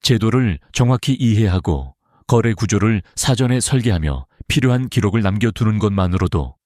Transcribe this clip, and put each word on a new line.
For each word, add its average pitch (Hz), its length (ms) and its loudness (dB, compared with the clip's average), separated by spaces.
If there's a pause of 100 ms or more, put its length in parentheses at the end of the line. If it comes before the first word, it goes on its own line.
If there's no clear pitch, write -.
제도를 123 560 0 (120)
정확히 127 420 0
이해하고 92 800 0 (320)
거래 113 260 2
구조를 101 480 0 (140)
사전에 127 440 0
설계하며 87 680 -2 (200)
필요한 127 400 0
기록을 107 360 0
남겨두는 107 560 0
것만으로도 92 760 0 (100)